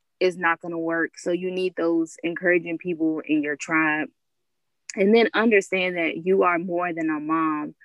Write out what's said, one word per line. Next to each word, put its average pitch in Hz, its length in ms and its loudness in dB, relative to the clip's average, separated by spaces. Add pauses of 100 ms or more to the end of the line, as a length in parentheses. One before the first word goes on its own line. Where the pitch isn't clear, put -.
(200)
it's 180 180 2
not 165 240 0
gonna 170 180 -8
work. 165 380 -2
So - 140 -4
you 180 200 -2
need 185 240 -4
those 165 480 -2
encouraging 170 540 0
people 160 480 -2
in 151 160 0
your 147 140 -2
tribe. 156 540 0 (840)
And 202 180 4
then 226 200 6
understand 190 640 2
that 165 280 -4
you 190 180 4
are 175 140 2
more 175 360 -4
than 160 160 -4
a 156 100 -2
mom. 156 640 -4